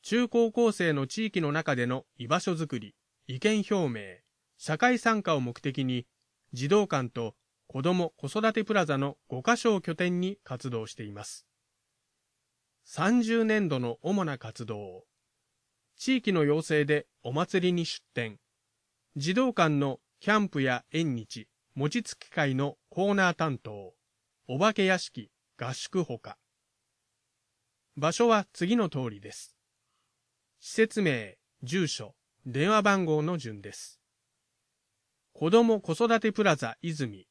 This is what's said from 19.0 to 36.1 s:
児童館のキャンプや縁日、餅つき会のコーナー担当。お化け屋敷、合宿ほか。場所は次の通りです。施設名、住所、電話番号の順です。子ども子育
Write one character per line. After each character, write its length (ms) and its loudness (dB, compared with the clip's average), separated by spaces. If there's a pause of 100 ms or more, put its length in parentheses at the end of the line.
児 200 -2
童 180 2
館 220 4
の 240 -2 (200)
キ 120 -2
ャ 80 4
ン 100 0
プ 140 -2
や 280 0
縁 220 -2
日、 340 -10 (280)
餅 260 0
つ 160 -12
き 120 -20
会 260 0
の 240 -2 (100)
コ 220 0
ー 20 2
ナ 180 4
ー 40 -4
担 240 -2
当。 340 -14 (540)
お 100 -4
化 160 2
け 120 2
屋 120 4
敷、 320 -10 (260)
合 200 -8
宿 280 -4
ほ 140 -6
か。 220 -16 (1600)
場 140 0
所 160 2
は 240 4
次 240 0
の 140 2
通 200 -4
り 120 -12
で 100 -14
す。 240 -18 (1040)
施 140 -16
設 280 2
名、 360 -2 (260)
住 240 -2
所、 260 -10 (320)
電 240 0
話 120 4
番 240 4
号 160 2
の 160 -2
順 240 -10
で 100 -16
す。 300 -18 (1300)
子 180 -2
ど 140 8
も 160 4
子 140 -4
育 260 2